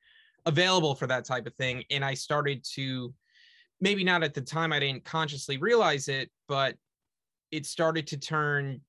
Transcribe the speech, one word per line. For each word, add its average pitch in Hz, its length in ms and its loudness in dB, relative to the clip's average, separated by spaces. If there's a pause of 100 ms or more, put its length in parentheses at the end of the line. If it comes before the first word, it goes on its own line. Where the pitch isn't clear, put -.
(460)
available 165 480 4
for 135 140 -4
that 127 180 0
type 120 220 -4
of - 80 -14
thing. 127 340 -2
And 139 160 -2
I 135 80 -2
started 143 500 -2 (120)
to, 131 380 -6 (680)
maybe 196 220 2
not 175 200 4
at 147 100 0
the 143 80 -6
time, 160 300 -2
I 143 80 2
didn't 139 240 -2
consciously 143 540 -4
realize 165 520 2
it, 135 200 -2 (180)
but 135 280 0 (760)
it 156 160 -6
started 160 420 0
to 151 100 -6
turn 143 720 -2